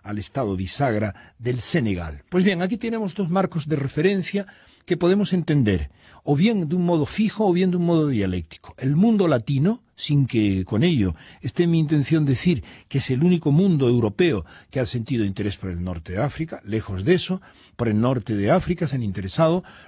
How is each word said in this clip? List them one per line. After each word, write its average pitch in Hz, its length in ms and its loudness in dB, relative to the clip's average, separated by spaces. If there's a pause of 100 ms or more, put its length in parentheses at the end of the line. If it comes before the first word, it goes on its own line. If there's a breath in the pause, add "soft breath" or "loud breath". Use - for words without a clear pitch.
al 104 160 -8
estado 107 360 -4
bisagra 104 840 -4
del 123 220 -4
Senegal. 90 680 -2
Pues 180 160 2
bien, 180 180 2
aquí 190 140 -2
tenemos 226 380 -6
dos 185 140 -4
marcos 175 380 -2
de 151 100 0
referencia 185 680 -2 (380 loud breath)
que 170 120 -2
podemos 185 360 2
entender, 120 580 2 (340 soft breath)
o 147 120 2
bien 185 320 2
de 175 80 -2
un 180 80 2
modo 170 200 2
fijo 214 420 0
o 180 60 4
bien 185 180 2
de 180 60 0
un 175 80 0
modo 160 240 2
dialéctico. 95 720 -4
El 139 180 0
mundo 196 320 4
latino, 143 540 0 (120)
sin 143 320 0
que 101 380 0
con 107 180 0
ello 117 320 2 (260 loud breath)
esté - 240 -2
en 170 60 2
mi 165 80 4
intención 156 460 2
decir 135 380 0 (260 loud breath)
que 139 100 -4
es - 120 -2
el 131 140 0
único 170 260 2
mundo 151 380 4
europeo 120 560 2 (260 loud breath)
que 135 100 -2
ha 120 60 0
sentido 117 380 -2
interés 101 320 -4
por 95 140 -10
el 87 120 -6
norte 90 300 -8
de 101 100 -4
África, 156 420 -6
lejos 98 400 -6
de 170 100 2
eso, 185 260 -2 (360 loud breath)
por 117 120 -2
el 107 120 2
norte 120 340 -2
de 101 160 0
África 165 360 0
se 135 100 -6
han 127 60 -4
interesado 113 640 -2 (240 loud breath)